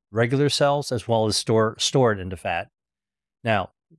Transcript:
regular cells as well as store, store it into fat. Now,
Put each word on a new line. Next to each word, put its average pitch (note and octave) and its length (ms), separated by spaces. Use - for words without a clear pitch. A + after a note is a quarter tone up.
regular B2 380
cells C#3+ 420
as A#2+ 140
well A2+ 200
as G#2 100
store, A2 440
store B2 340
it G2 60
into F2+ 180
fat. F2+ 320
Now, G#2 280